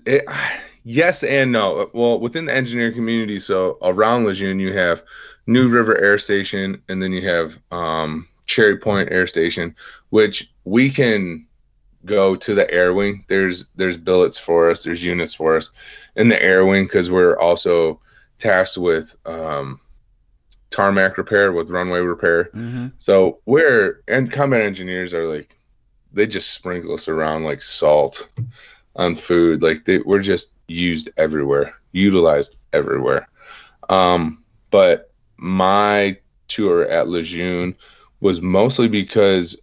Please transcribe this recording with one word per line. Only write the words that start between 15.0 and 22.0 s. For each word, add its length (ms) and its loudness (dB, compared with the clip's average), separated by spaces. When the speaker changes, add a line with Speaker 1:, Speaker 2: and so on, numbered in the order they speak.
Speaker 1:
units 320 -4
for 200 0
us 140 -4
in 140 4
the 120 2
air 240 6
wing 220 2
'cause 240 0
we're 260 4
also 640 0
tasked 400 0
with, 360 -2
um, 520 -8
tarmac 480 2
repair, 320 2
with 180 -4
runway 300 -2
repair. 460 0